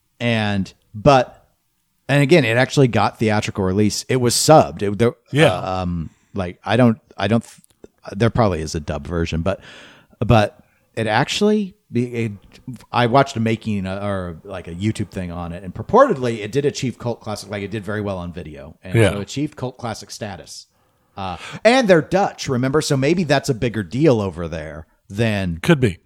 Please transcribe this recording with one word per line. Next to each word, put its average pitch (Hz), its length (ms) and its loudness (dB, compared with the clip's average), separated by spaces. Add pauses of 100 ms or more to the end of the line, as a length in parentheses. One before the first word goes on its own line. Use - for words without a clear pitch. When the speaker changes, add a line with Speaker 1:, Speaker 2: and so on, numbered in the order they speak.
(200)
Speaker 1:
and, 107 520 -2 (220)
but, 123 540 2 (600)
and 143 140 4
again, 143 220 6
it 113 120 2
actually 135 320 4
got 110 300 0
theatrical 107 460 0
release. 98 440 0
It 123 80 0
was 120 180 2
subbed. 147 480 4
It, 101 160 -2
there, 117 160 2 (180)
Speaker 2:
Yeah. 139 220 4
Speaker 1:
uh, 92 280 -4
um, 87 280 -4 (220)
like, 92 320 -8
I 104 120 0
don't, 117 240 4 (160)
I 98 120 -2
don't, 113 140 2
th-, - 180 -18 (560)
there 110 140 2
probably 98 300 2
is 78 160 -6
a 80 40 -4
dub 73 260 -6
version, 82 360 -2
but, 95 180 -2 (640)
but 107 360 4 (340)
it 110 140 -4
actually, 196 640 0 (160)
be-, 120 240 -2
it, 113 180 -4 (600)
I 120 160 2
watched 135 280 2
a 117 40 -2
making, 110 480 -2
uh, 95 120 -6
or, 92 440 -6
like, 95 240 -12
a 85 80 -12
YouTube 104 340 -2
thing 90 220 -8
on 85 200 -8
it, 92 120 -12
and 90 100 -14
purportedly 131 640 2
it 101 140 -8
did 143 120 0
achieve 135 360 -4
cult 120 200 -6
classic, 104 300 -10
like, 101 140 -6
it 95 80 -8
did 107 120 -8
very 104 160 -4
well 101 180 -4
on 87 140 -10
video, 76 520 -16
and - 100 -6
Speaker 2:
Yeah. 110 160 4
Speaker 1:
so 101 100 -4
achieved 139 360 -8
cult 127 200 -10
classic - 360 -12
status. 95 560 -14 (480)
Uh, 95 200 -8 (280)
and 247 220 6
they're 175 160 6
Dutch, - 460 -2
remember? 135 340 0
So 147 140 0
maybe 151 260 2
that's 139 260 0
a 139 60 2
bigger 110 300 -4
deal 123 360 2
over 87 280 -4
there 78 400 -12 (200)
than 98 500 -2
Speaker 2:
Could 160 200 2
be. 110 280 0